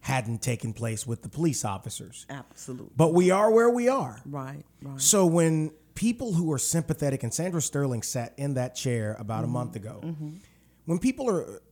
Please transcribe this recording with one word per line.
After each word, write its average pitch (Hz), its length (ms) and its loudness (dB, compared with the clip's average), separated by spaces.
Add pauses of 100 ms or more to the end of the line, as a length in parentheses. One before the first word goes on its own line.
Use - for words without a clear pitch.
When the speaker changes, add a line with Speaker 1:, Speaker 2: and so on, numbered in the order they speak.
Speaker 1:
hadn't 117 420 -2
taken 113 300 -4
place 113 340 -6
with 117 160 -6
the - 60 -10
police 156 360 -2
officers. - 640 -8
Speaker 2:
Absolutely. 127 680 -14
Speaker 1:
But 160 160 6
we 180 180 6
are 208 200 4
where 233 200 8
we 240 180 2
are. 127 360 -2
Speaker 2:
Right, 139 380 -10 (200)
right. 139 180 -10
Speaker 1:
So 190 260 6
when 160 460 4 (220)
people 233 400 -2
who 165 180 2
are 135 60 0
sympathetic, 151 640 0
and 117 100 -4
Sandra 170 280 -2
Sterling 131 420 -2
sat 117 340 -6
in 139 180 -2
that 127 200 -2
chair 110 440 -2
about 110 260 -4
a - 20 -2
Speaker 2:
Mm-hmm. 117 60 -2
Speaker 1:
month 123 240 -4
ago, 107 280 -12
Speaker 2:
Mm-hmm. 156 260 -8 (560)
Speaker 1:
when 170 120 0
people 254 320 0
are 156 420 -4